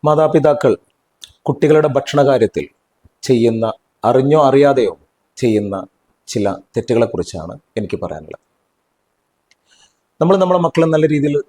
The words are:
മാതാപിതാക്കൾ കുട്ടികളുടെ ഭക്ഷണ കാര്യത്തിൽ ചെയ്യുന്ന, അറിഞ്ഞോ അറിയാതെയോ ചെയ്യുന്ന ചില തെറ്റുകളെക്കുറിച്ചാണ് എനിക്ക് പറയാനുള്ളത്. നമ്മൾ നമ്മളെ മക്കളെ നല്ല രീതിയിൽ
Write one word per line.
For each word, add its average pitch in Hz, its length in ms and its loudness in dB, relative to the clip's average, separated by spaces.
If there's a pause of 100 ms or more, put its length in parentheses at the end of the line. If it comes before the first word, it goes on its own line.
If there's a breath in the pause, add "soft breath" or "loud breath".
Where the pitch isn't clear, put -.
മാതാപിതാക്കൾ 151 640 2 (760)
കുട്ടികളുടെ 151 480 2
ഭക്ഷണ 143 320 -2
കാര്യത്തിൽ 110 360 0 (600)
ചെയ്യുന്ന, 113 380 2 (440)
അറിഞ്ഞോ 135 300 2 (100)
അറിയാതെയോ 139 460 2 (460)
ചെയ്യുന്ന 104 340 -2 (580)
ചില 101 200 -2 (220)
തെറ്റുകളെക്കുറിച്ചാണ് 87 800 -4 (240)
എനിക്ക് 104 240 -8
പറയാനുള്ളത്. 78 400 -14 (1800 soft breath)
നമ്മൾ 170 220 0
നമ്മളെ 180 220 0
മക്കളെ 165 300 0
നല്ല 156 180 0
രീതിയിൽ 143 240 -2 (120)